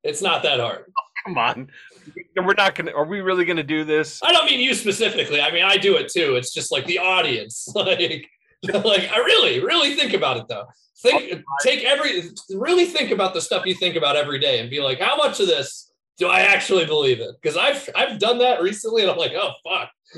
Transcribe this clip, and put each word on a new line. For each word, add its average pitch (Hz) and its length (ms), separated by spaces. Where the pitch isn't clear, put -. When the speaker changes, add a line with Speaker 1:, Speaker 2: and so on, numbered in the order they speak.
Speaker 1:
It's 147 180
not 170 220
that 143 160
hard. 113 280
Speaker 2:
Oh, - 160
come 180 120
on. 123 320
We're 185 200
not 196 200
gonna, 165 160
are 147 140
we 196 160
really 185 240
gonna 165 180
do 156 200
this? 151 400
Speaker 1:
I 330 80
don't 320 140
mean 277 140
you 254 140
specifically. 190 680
I 151 100
mean, 170 120
I 196 140
do 196 200
it 139 140
too. 147 240
It's 123 180
just, 147 180
like, 139 140
the 175 140
audience. 165 720
<laughs> - 40
Like, 185 520
like, 196 280
I 220 80
really, 320 420
really 285 340
think 262 180
about 143 240
it 110 120
though. 104 160
Think, 220 320
Speaker 2:
Oh, 160 80
Speaker 1:
take 254 220
every, 254 380
really 311 360
think 285 260
about 190 220
the 175 60
stuff 185 260
you 185 100
think 180 200
about 147 220
every 143 220
day 131 200
and 120 100
be 143 120
like, 131 180
"How 240 160
much 294 240
of 196 80
this - 460
do 175 100
I - 140
actually 190 440
believe 139 360
it?" 101 80
'Cause 151 140
I've, 277 400
I've 226 240
done 240 200
that 247 220
recently 214 420
and 180 80
I'm 175 60
like, 156 160
"Oh, 160 180
fuck. - 260